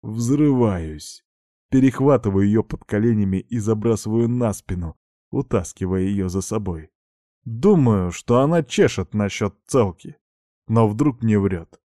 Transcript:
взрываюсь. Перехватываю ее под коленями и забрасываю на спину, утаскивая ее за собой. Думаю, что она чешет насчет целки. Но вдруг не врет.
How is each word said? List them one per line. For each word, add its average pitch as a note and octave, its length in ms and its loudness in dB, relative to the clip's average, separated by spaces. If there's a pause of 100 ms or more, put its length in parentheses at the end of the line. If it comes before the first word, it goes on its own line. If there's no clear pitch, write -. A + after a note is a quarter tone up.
взрываюсь. A#2 1200 0 (460)
Перехватываю B2+ 720 2
ее G#2 180 2
под - 200 -12
коленями G#2 540 0
и A#2+ 200 -6
забрасываю A2 720 0
на A#2+ 240 -2
спину, F2 420 -8 (360)
утаскивая F#2+ 720 -4
ее G2 280 -2
за F#2+ 120 -4
собой. F#2+ 500 -8 (520)
Думаю, A#2 680 2
что B2 300 0
она D#3 200 2
чешет - 540 -2
насчет G2+ 400 -2 (100)
целки. A2+ 520 -2 (500)
Но A2+ 200 2
вдруг A#2 360 -2
не G#2+ 140 2
врет. G2 440 -4 (120)